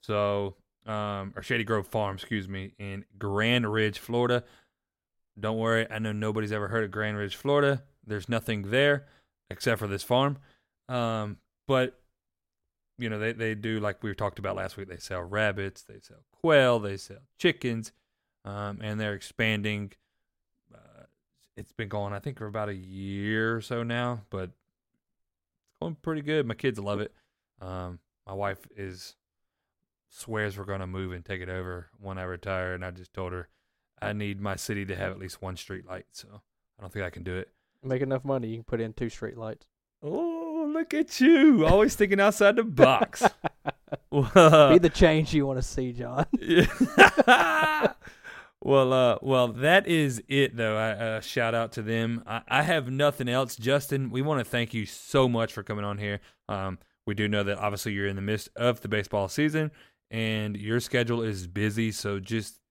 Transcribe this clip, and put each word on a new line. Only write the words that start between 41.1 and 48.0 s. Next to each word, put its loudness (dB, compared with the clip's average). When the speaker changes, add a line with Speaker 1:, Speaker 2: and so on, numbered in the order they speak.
Speaker 1:
you. 8
Always 6
thinking 2
outside 6
the 2
box. 6
Speaker 2:
<laughs> 2
Speaker 1:
Well, 10
Speaker 2:
Be 12
the 6
change 4
you 4
wanna -2
see, -4
John. -4
<laughs> 0
Speaker 1:
Yeah. 4
<laughs> 4